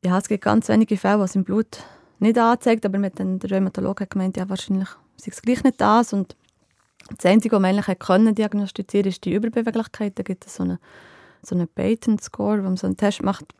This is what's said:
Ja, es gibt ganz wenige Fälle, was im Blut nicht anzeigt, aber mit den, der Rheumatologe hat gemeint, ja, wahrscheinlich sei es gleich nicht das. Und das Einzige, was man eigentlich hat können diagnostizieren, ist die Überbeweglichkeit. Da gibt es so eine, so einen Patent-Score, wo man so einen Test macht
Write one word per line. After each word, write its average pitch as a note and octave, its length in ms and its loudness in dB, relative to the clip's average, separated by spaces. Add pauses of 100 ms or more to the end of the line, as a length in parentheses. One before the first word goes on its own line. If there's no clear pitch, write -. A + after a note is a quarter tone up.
Ja, F3+ 140 2
es G3+ 100 -4
gibt G#3 160 -4
ganz G#3 260 2
wenige G#3+ 280 2
Fälle, G3+ 220 0
was F#3+ 160 -2
im F#3+ 80 0
Blut G#3 400 -4 (360)
nicht A3 180 2
anzeigt, A#3 480 2
aber G3 120 -2
mit G3 220 -4
den, F#3 200 -2
der G3 120 -6
Rheumatologe F#3+ 520 -2
hat F#3 80 -8
gemeint, F#3 260 -2
ja, F#3 120 -6
wahrscheinlich F#3+ 400 -4 (280)
sei - 140 -14
es - 100 -16
gleich B3 220 0
nicht C4 160 2
das. A3 340 4
Und G3 220 -4 (800)
das - 100 -4
Einzige, G#3+ 300 4
was G3 60 4
man F#3 100 4
eigentlich G3+ 160 0
hat F#3+ 120 -2
können A3 360 4
diagnostizieren, G3+ 720 -2
ist F#3 160 -6
die F3 100 -2
Überbeweglichkeit. A3+ 840 -4
Da G3 60 -6
gibt F#3 220 -8
es - 100 -18
so F#3 80 -6
eine, F3+ 160 -4 (640)
so - 120 -6
einen F3 120 0
Patent-Score, G#3 920 -2
wo G3 40 -4
man F#3 140 -2
so F#3+ 100 -6
einen F#3+ 100 -4
Test G#3 260 -2
macht F#3+ 220 -4 (140)